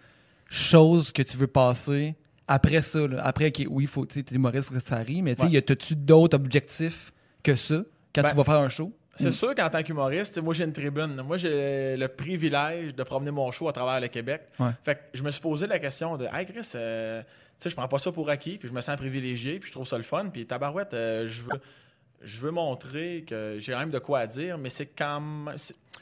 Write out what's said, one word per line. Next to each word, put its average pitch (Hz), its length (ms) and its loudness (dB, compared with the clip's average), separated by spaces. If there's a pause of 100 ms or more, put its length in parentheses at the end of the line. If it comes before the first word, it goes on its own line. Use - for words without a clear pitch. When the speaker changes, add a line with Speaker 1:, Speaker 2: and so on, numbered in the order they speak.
(480)
Speaker 1:
choses 160 640 8
que 139 100 0
tu 127 140 -6
veux 131 100 2
passer 143 680 2 (320)
après 147 360 6
ça, 151 260 0
là ? 127 160 -2
Après, 147 240 2
ok, 139 220 -2
oui, 135 160 0
faut, 135 180 -4
tu 135 120 -8
sais, 143 60 -2
t'es 127 120 -8
humoriste, 131 340 2
faut 131 60 -8
que 127 60 -2
ça 120 180 -4
rit, 139 240 -4
mais 127 120 0
tu - 60 -2
sais, 156 60 6
Speaker 2:
Ouais. 170 80 4
Speaker 1:
y - 20 6
a, 131 60 8
t'as-tu 143 340 0
d'autres 160 400 10
objectifs 143 720 -2 (320)
que 143 140 4
ça 156 200 0 (380)
quand 143 80 4
Speaker 2:
Ben, 147 80 4
Speaker 1:
tu 147 60 0
vas 147 80 6
faire 196 160 6
un 135 80 2
show ? 185 240 -6 (240)
Speaker 2:
c'est - 120 2
Speaker 1:
Ou - 20 4
Speaker 2:
sûr 262 240 2
qu'en 165 160 0
tant 160 120 0
qu'humoriste, 156 600 -2
moi, 165 100 0
j'ai 165 120 -2
une 160 100 -2
tribune. 143 520 -4
Moi, 170 120 -2
j'ai 139 580 -2
le 131 120 0
privilège 156 840 -2
de 131 80 -6
promener 135 280 -4
mon 139 200 -2
show 165 180 -6
à 139 40 0
travers 127 280 -2
le 123 80 -2
Québec. 123 340 -6 (180)
Speaker 1:
Ouais. 123 100 2 (140)
Speaker 2:
Fait 147 120 0
que - 40 -12 (140)
je 131 80 -8
me 147 80 -4
suis 139 100 -6
posé 160 260 -2
la 202 120 -2
question 151 400 -6
de, 123 140 -6
Hey, 175 140 -6
Chris, 214 280 -14
euh, 113 480 -6
tu - 40 -20 (340)
sais, - 100 -6
je - 60 -10
prends 127 120 -6
pas 135 100 0
ça 175 140 -4
pour 156 160 -6
acquis, 147 300 -4
puis 127 100 -14
je 123 60 -10
me 123 80 -6
sens 143 160 -6
privilégié, 131 600 -6
puis - 100 -16
je - 40 -18
trouve 131 160 -10
ça 127 80 -4
le 117 80 -6
fun. 185 240 -4
Puis 120 180 -10
tabarouette, 147 480 -6
euh, 113 320 -4
je 113 160 -10
veux, 123 180 -8 (600)
je 104 180 -16
veux 143 100 -4
montrer 160 760 -6
que 107 320 -8
j'ai 117 140 -10
quand 120 60 -4
même 156 120 -4
de 131 80 -2
quoi 139 220 -2
à 113 60 -2
dire, 156 320 -8
mais 131 120 -8
c'est 143 160 -10
quand 147 340 -4
même, 151 360 -10
c'est, - 180 -10 (280)